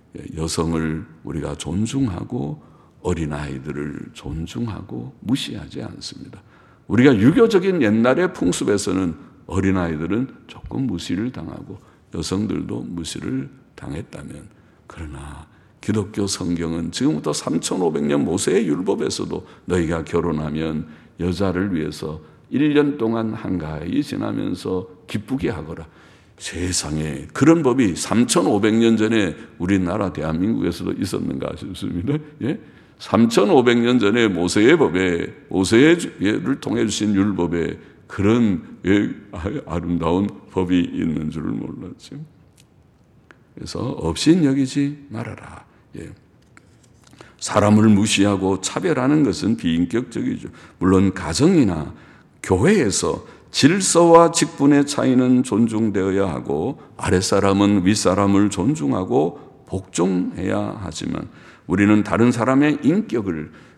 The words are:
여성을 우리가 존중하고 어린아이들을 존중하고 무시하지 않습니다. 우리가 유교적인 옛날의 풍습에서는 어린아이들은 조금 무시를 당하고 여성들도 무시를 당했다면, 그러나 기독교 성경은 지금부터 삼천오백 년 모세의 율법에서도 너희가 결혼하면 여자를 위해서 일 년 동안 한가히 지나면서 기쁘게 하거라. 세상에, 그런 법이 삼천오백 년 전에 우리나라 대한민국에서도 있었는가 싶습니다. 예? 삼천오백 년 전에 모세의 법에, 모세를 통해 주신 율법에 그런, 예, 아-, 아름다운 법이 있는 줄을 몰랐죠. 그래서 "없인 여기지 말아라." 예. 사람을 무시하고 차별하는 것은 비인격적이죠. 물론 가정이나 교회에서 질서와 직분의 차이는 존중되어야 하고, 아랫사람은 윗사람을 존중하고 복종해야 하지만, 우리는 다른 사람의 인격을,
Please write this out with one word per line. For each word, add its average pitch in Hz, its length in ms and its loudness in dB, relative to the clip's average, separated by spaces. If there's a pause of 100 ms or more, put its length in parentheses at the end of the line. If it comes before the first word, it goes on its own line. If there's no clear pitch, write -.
(380)
여성을 80 680 -2 (180)
우리가 73 320 -8
존중하고 113 1080 -6 (420)
어린아이들을 73 960 -6 (140)
존중하고 101 1040 -10
무시하지 - 640 -6
않습니다. - 580 -16 (460)
우리가 123 280 6
유교적인 180 680 4
옛날의 123 520 4
풍습에서는 101 840 -2 (320)
어린아이들은 92 800 0 (200)
조금 - 400 -8
무시를 98 440 -6
당하고 - 480 -14 (340)
여성들도 85 680 -4
무시를 131 680 -8 (260)
당했다면, 76 760 -14 (380)
그러나 73 600 -16 (320)
기독교 104 480 -2
성경은 85 640 -4
지금부터 151 420 -2
삼천오백 - 720 -2
년 143 200 0
모세의 190 440 0
율법에서도 147 800 -4 (180)
너희가 85 380 0
결혼하면 78 840 -2 (320)
여자를 92 540 -2
위해서 78 480 -6 (280)
일 143 240 0
년 143 240 2
동안 113 360 -2
한가히 87 720 -4
지나면서 98 840 -6 (200)
기쁘게 123 420 -6
하거라. 80 380 -10 (500)
세상에, 78 960 -6
그런 165 300 4
법이 120 320 2
삼천오백 110 800 2
년 113 220 4
전에 107 380 0 (220)
우리나라 92 560 0
대한민국에서도 90 800 -2
있었는가 85 640 -6
싶습니다. 95 560 -6 (300)
예? 151 160 -4 (400)
삼천오백 120 800 4
년 120 180 2
전에 113 300 4
모세의 104 500 4
법에, 90 560 0 (160)
모세를 117 1120 2
통해 113 240 -2
주신 104 300 -2
율법에 85 640 0 (260)
그런, 104 560 2 (240)
예, 101 240 2 (220)
아-, 92 180 -8 (160)
아름다운 85 640 -2 (240)
법이 90 420 0
있는 78 380 -4
줄을 80 180 -6
몰랐죠. - 680 -12 (1400)
그래서 - 240 -10
"없인 151 640 0
여기지 139 640 -2
말아라." 113 560 -12 (320)
예. 85 120 -14 (1300)
사람을 107 500 6
무시하고 98 720 4
차별하는 147 640 0
것은 107 340 0
비인격적이죠. 101 920 -2 (280)
물론 92 360 4
가정이나 90 800 2 (500)
교회에서 98 800 2 (240)
질서와 170 800 6
직분의 143 560 4
차이는 127 560 4
존중되어야 101 840 2
하고, 76 500 -4 (180)
아랫사람은 98 880 2
윗사람을 98 640 4
존중하고 127 1160 -2
복종해야 101 1120 -4
하지만, - 460 -8 (400)
우리는 101 360 4
다른 113 280 2
사람의 131 520 2
인격을, 110 680 -2 (260)